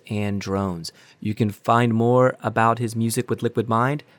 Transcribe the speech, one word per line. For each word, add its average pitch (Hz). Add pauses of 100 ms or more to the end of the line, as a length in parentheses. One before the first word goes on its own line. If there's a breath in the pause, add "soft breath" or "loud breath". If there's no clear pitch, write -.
and 104
Drones. 95 (260 loud breath)
You 107
can 107
find 117
more 123
about 113
his 113
music 113
with 113
Liquid 117
Mind 123 (140 soft breath)